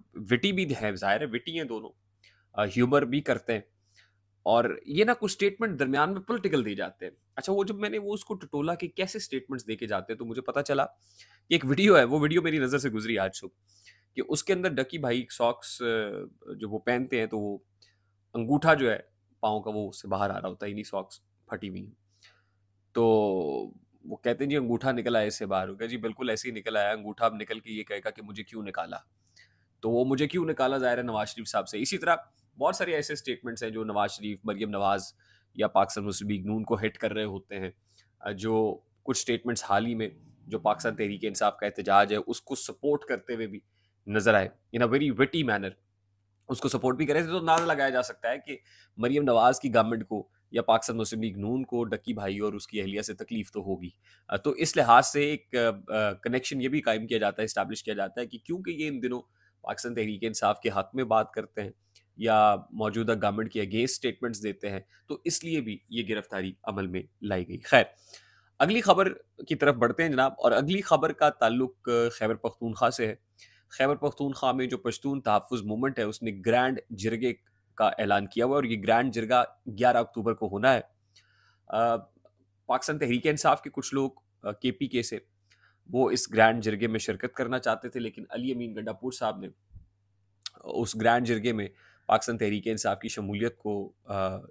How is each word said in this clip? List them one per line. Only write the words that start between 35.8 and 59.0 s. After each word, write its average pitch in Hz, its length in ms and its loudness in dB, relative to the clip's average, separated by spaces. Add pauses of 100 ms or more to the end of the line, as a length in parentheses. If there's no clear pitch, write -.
मुस्लिम 101 260 -4
लीग 98 160 -4
नून 107 180 -2
को 113 120 0
हिट 104 200 -4
कर 107 160 -2
रहे 107 120 -4
होते 98 320 -10
हैं, 95 180 -8 (480)
अ, 104 100 -6
जो 110 540 -2 (180)
कुछ 131 160 -2
स्टेटमेंट्स 120 440 -2
हाल 104 220 2
ही 117 80 -2
में 110 220 -4 (320)
जो 107 100 -4
पाकिस्तान 107 360 0
तहरीक 104 300 -4
इंसाफ 104 360 0
का 104 60 -2
एहतजाज 101 460 4
है 104 60 2
उसको - 360 -4
सपोर्ट - 540 -2
करते 123 260 -4
हुए 110 120 -4
भी 101 160 -14 (460)
नज़र 107 260 4
आए 95 160 2 (240)
in 117 80 2
a 120 60 4
very 139 240 2
witty 151 320 2
manner, 101 260 -2 (800)
उसको 131 200 -2
सपोर्ट 127 280 0
भी 151 100 0
करे 147 160 2
थे। 165 40 -2
तो 175 120 -4
अंदाज़ा 165 260 4
लगाया 139 260 2
जा 127 120 2
सकता 117 280 -4
है 139 80 -2
कि 139 220 -12 (380)
मरियम 135 260 2
नवाज 123 340 6
की 139 100 -4
गवर्नमेंट 113 340 2
को - 280 -6 (240)
या 113 80 0
पाकिस्तान 113 340 4
मुस्लिम 110 260 -4
लीग 104 140 -4
नून 117 280 -2
को 120 200 -2
डक्की 107 300 -4
भाई 101 240 -4
और 104 160 -2
उसकी 104 260 -8
अहलिया 98 220 -4
से 104 120 -8
तकलीफ 107 400 -8
तो 104 80 -6
होगी। 90 320 -6 (360)
अ, 101 60 0
तो 143 180 -2
इस 156 220 0
लिहाज 127 280 8
से 147 280 0
एक, 143 240 -6
अ, 117 140 4
अ, 104 420 -2
कनेक्शन 123 480 -4
ये 127 80 -2
भी 147 120 0
कायम 110 260 0
किया 117 120 0
जाता 104 240 0
है, - 20 0
एस्टैब्लिश 104 380 -4
किया 107 120 -6
जाता 98 260 -4
है 120 60 -4
कि 113 120 -16
क्योंकि 180 340 -8
ये 156 160 -6
इन 135 120 -6